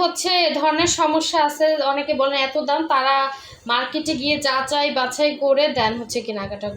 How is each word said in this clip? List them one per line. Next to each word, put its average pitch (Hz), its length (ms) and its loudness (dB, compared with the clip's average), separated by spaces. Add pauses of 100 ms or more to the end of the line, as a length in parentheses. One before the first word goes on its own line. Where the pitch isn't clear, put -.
হচ্ছে 349 300 0 (160)
এ - 20 2 (120)
ধরনের 311 300 2 (100)
সমস্যা 320 380 2 (100)
আছে, 302 180 0 (260)
অনেকে 285 280 -2
বলেন 277 180 2 (100)
এত 269 80 -6 (120)
দাম, 294 120 2 (120)
তারা 269 240 4 (500)
মার্কেটে 262 480 -2
গিয়ে 285 220 0 (100)
যাচাই 269 420 0 (100)
বাছাই 277 340 0 (120)
করে 277 200 4 (140)
দেন 220 220 2
হচ্ছে 233 260 -6
কেনাকাটা 202 500 -8